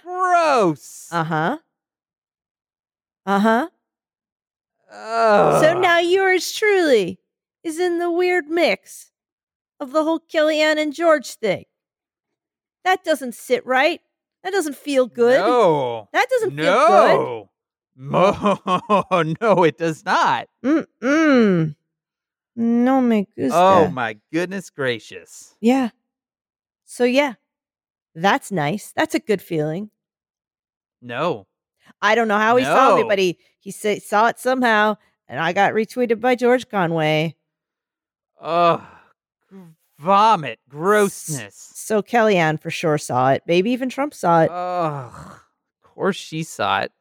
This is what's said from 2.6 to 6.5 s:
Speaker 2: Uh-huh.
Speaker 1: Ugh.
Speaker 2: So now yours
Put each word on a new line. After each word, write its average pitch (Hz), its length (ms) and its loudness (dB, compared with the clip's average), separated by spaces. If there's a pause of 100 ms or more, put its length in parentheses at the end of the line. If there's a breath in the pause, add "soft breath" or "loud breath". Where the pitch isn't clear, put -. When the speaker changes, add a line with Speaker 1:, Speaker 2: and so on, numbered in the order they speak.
Speaker 2:
Uh-huh. 220 440 0 (1200)
Speaker 1:
Ugh. 208 720 2
Speaker 2:
So 339 160 4
now 339 200 2
yours 370 520 0